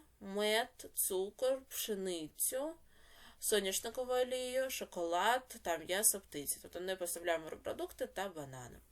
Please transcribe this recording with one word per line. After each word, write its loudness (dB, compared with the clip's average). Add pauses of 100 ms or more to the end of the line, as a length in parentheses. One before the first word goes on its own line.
(200)
мед, 0
цукор, 0
пшеницю, -2 (720)
соняшниковою 2
олією, 0
шоколад 2
та 0
м'ясо 4
птиці. -6
Тобто -10
не -2
поставляємо 0
морепродукти -6
та -4
банани. -10 (140)